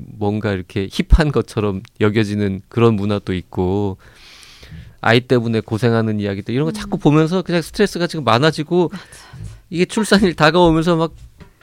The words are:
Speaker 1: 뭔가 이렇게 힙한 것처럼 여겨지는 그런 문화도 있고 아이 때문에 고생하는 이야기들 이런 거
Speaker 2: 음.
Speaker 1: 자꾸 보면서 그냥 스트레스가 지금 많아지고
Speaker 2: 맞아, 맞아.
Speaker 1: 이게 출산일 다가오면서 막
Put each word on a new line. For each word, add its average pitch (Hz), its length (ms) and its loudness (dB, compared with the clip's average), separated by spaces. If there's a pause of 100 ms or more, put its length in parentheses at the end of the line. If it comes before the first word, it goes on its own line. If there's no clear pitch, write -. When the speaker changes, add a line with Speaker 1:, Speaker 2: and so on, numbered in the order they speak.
(180)
Speaker 1:
뭔가 104 360 -2
이렇게 95 360 -6
힙한 151 440 2
것처럼 104 480 -2 (180)
여겨지는 104 720 0
그런 117 260 4
문화도 101 380 -4
있고 95 640 -4 (1040)
아이 117 180 4
때문에 117 400 0
고생하는 110 640 0
이야기들 101 320 -6
이런 135 100 -2
거 160 80 -4
Speaker 2:
음. - 20 -8
Speaker 1:
자꾸 202 240 -8
보면서 160 440 2
그냥 170 200 -2
스트레스가 175 460 -2
지금 160 160 -8
많아지고 151 720 0
Speaker 2:
맞아, 185 100 -16
맞아. - 400 -20 (260)
Speaker 1:
이게 175 140 0
출산일 196 520 2
다가오면서 165 600 4
막 160 160 -2 (520)